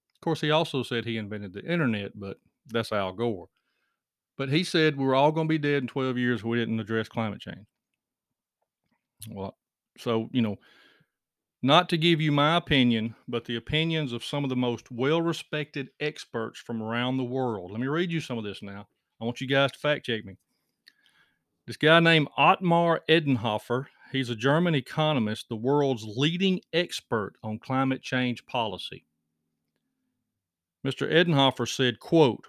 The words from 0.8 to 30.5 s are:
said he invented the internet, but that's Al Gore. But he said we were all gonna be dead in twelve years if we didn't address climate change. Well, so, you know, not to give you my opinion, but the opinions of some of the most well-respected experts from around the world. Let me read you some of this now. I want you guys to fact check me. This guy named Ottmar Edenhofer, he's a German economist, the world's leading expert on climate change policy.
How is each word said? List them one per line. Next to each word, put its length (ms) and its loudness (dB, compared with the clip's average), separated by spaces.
said 220 -4
he 120 -4
invented 360 -8
the 120 -12
internet, 500 -2
but 240 -10
that's 260 -4
Al 200 -2
Gore. 360 -4
But 100 -4
he 160 2
said 320 2
we 80 -2
were 100 4
all 180 6
gonna 160 0
be 100 2
dead 240 0
in 60 -4
twelve 300 -2
years 220 2
if 40 -10
we 140 0
didn't 220 -2
address 280 -2
climate 320 -6
change. 260 -16
Well, 260 -10
so, 340 -2
you 100 2
know, 140 -2
not 280 6
to 60 0
give 240 4
you 120 2
my 240 4
opinion, 580 2
but 160 -6
the 100 -8
opinions 580 -2
of 120 -8
some 180 -4
of 80 -2
the 60 -2
most 340 -2
well-respected 1000 -2
experts 580 -8
from 240 -8
around 360 -2
the 60 -2
world. 460 -4
Let 100 -8
me 60 -4
read 240 -2
you 100 -4
some 160 -8
of 60 -6
this 200 -10
now. 260 -14
I 40 -8
want 160 -4
you 60 -8
guys 260 2
to 60 -20
fact 280 -2
check 180 -4
me. 140 -18
This 80 -12
guy 240 6
named 360 4
Ottmar 720 4
Edenhofer, 800 0
he's 200 -4
a 40 -4
German 400 2
economist, 720 -2
the 60 -8
world's 500 0
leading 560 0
expert 600 -2
on 160 -6
climate 420 0
change 440 -4
policy. 580 -6